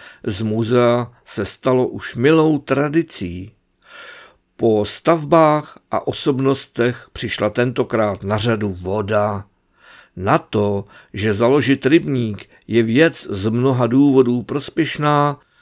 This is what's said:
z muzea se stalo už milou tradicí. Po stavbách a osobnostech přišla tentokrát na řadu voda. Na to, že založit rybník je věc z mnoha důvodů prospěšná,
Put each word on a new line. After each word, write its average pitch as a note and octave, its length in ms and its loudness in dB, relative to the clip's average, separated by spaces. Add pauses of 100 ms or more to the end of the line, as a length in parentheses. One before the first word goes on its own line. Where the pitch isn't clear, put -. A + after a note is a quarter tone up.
(220)
z G#2 200 -6
muzea A#2 720 0 (120)
se - 200 -6
stalo B2+ 440 0
už - 260 -10
milou D#3 440 4
tradicí. C3+ 960 -4 (1040)
Po G#2+ 280 2
stavbách D3+ 960 2 (120)
a - 160 -4
osobnostech C3 1040 -2
přišla G#2+ 380 -4
tentokrát A#2 720 -2
na G2+ 160 -2
řadu G#2+ 420 -2
voda. G#2 640 -2 (720)
Na G#2 220 0
to, G2+ 460 -2 (300)
že G#2 200 -2
založit C3 520 2
rybník C3 640 0 (160)
je A2+ 160 2
věc B2 480 2
z G2+ 180 -2
mnoha B2 380 2
důvodů B2+ 560 4
prospěšná, D3 1000 -2 (220)